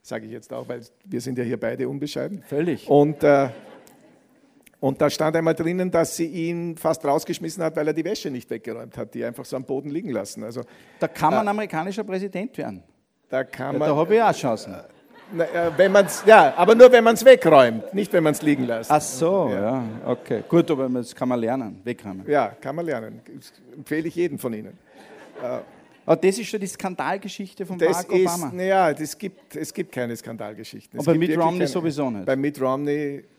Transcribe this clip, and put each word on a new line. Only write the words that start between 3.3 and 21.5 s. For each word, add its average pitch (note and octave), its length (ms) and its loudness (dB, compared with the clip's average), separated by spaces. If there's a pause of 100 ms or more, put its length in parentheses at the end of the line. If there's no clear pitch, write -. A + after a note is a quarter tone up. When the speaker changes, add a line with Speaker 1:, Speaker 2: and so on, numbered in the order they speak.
Speaker 1:
und C3+ 200 -2
da D3 100 4
stand D#3 260 -2
einmal E3 180 0
drinnen, F3+ 360 -4
dass E3 260 0
sie E3+ 100 -2
ihn E3+ 500 -6
fast D#3+ 280 -4
rausgeschmissen D#3+ 600 -4
hat, D#3+ 120 -4
weil D3+ 120 -2
er D3+ 40 -2
die D#3 120 -4
Wäsche F#3 260 -8
nicht B2+ 180 -12
weggeräumt A#2 480 -12
hat, A2 160 -12
die A#2 100 -10
er A#2 60 -6
einfach B2 160 -12
so - 120 -10
am C3 80 -8
Boden C#3 260 -8
liegen E3+ 200 -8
lassen. G#2+ 340 -8
Also, A#2 180 -12 (380)
Speaker 2:
Da G#3+ 80 -2
kann A#3+ 260 0
man G#3+ 120 0
Speaker 1:
äh, G3+ 40 -2
Speaker 2:
amerikanischer G3+ 540 -6
Präsident F#3+ 520 -8
werden. G#2 260 -10 (460)
Speaker 1:
da C3 160 -2
kann C3+ 300 -8
Speaker 2:
Ja, D3 60 -2
Speaker 1:
man, D3+ 80 0
Speaker 2:
da D3 80 2
hab E3 140 0
ich A3 120 4
auch G3+ 100 4
Chancen. A2+ 400 -4
Speaker 1:
äh, F#2 40 -14 (560)
na, E3+ 120 -2
äh, E3+ 320 -2
wenn F#3+ 160 4
man's, G3 320 4
ja, F#3+ 320 10
aber F3+ 200 6
nur, A#3+ 160 12
wenn A#3+ 120 8
man's A3+ 200 4
wegräumt, D3+ 680 8
nicht, F#3+ 200 -4
wenn F3 100 2
man's D3+ 180 0
liegen C#3+ 240 0
lässt. A#2 260 -4
Speaker 2:
Ach D3+ 120 4
so, E3 480 0
Speaker 1:
Ja. G2 100 -2
Speaker 2:
ja, A#2+ 240 -2 (220)
okay. B2 420 -4
Gut, E3+ 220 2
aber C3+ 180 -2
das B2 260 -6
kann B2+ 140 -4
man B2 120 0
lernen, A2+ 440 -6